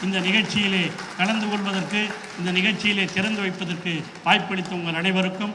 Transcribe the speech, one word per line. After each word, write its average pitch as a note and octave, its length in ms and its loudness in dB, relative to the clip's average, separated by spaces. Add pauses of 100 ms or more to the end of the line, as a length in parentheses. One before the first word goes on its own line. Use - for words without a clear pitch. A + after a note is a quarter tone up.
இந்த F#3+ 220 2
நிகழ்ச்சியிலே G3 580 2 (340)
கலந்து G#3 300 2
கொள்வதற்கு, G3 520 0 (380)
இந்த F3 200 0
நிகழ்ச்சியிலே G3+ 460 2 (120)
திறந்து G#3 280 0
வைப்பதற்கு F3 480 -4 (340)
வாய்ப்பளித்த F#3 520 2
உங்கள் E3 220 -2
அனைவருக்கும் F#3+ 540 0